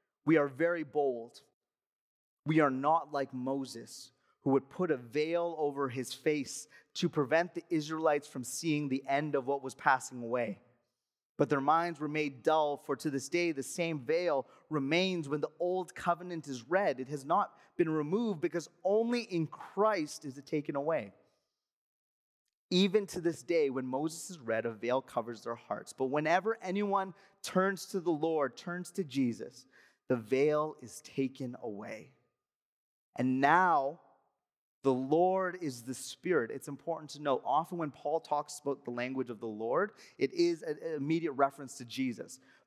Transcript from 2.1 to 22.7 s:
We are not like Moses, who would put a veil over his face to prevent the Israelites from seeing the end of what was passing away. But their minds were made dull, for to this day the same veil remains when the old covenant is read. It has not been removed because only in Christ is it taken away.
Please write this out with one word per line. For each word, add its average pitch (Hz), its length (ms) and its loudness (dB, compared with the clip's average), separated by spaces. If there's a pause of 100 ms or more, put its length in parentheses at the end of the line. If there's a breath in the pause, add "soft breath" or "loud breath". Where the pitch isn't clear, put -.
We 156 140 6
are 143 100 8
not 147 420 2
like 139 220 -4
Moses, 123 760 -8 (300)
who 135 80 2
would 135 200 4
put 180 200 -2
a 143 60 2
veil 156 640 -2
over 143 300 0
his 123 260 -6
face - 540 -2 (260 loud breath)
to 170 140 0
prevent 156 460 2
the 175 140 -8
Israelites 156 600 2
from 131 160 -8
seeing 147 440 -2
the 135 200 0
end 143 260 0
of 131 120 0
what 139 160 -2
was 131 120 -8
passing 131 480 2
away. 117 360 -2 (800)
But 143 120 4
their 143 120 2
minds 160 380 2
were 151 100 -4
made 143 340 -2
dull, 156 340 4
for 139 200 -4
to 151 140 -4
this 135 180 -4
day 175 240 2
the 135 100 -4
same 165 380 -4
veil 151 460 0 (240 loud breath)
remains 160 580 2
when 147 120 -2
the 156 180 -4
old 180 360 -2
covenant 170 520 -4
is 127 220 -6
read. 165 320 2
It 127 80 -6
has 139 160 -8
not 175 260 2 (260 soft breath)
been 160 140 2
removed 165 500 0
because 165 280 -4 (160)
only 233 380 2
in 165 260 -2
Christ 196 760 -2
is 135 140 -10
it 143 80 -18
taken 151 300 -2
away. 143 360 -2 (1600)